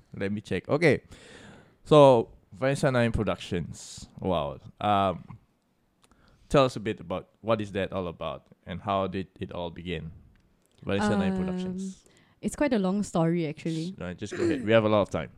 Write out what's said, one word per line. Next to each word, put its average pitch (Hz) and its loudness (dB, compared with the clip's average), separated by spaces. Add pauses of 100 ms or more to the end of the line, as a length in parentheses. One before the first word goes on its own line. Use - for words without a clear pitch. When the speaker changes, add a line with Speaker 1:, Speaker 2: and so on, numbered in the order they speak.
(140)
Speaker 1:
let 98 -4
me 104 -4
check. - -4
Okay, 147 4 (840)
so 135 8 (260)
Vanessa 139 0
Nine 120 4
Productions. - -4 (140)
Wow. 76 -2 (220)
Um, 98 0 (1200)
tell 139 6
us 127 -2
a 127 -10
bit 101 -6
about 87 -8 (120)
what 107 0
is 101 -10
that 92 -4
all 92 -4
about 80 -10 (220)
and 90 -10
how 98 -2
did 92 -6 (140)
it 95 -10
all 87 -10
begin? 82 -8 (720)
Vanessa 208 0
Nine 190 0
Speaker 2:
Um, 185 -2
Speaker 1:
Productions. 185 -6 (420)
Speaker 2:
it's - -6
quite 285 0
a 233 4
long 196 0
story, 170 0
actually. 165 -6
Speaker 1:
S-, - -16
no, 90 -8
just 101 -8
go - -2
ahead. - 0
We 101 0
have 113 8
a 107 2
lot 107 6
of 92 -4
time. 80 -4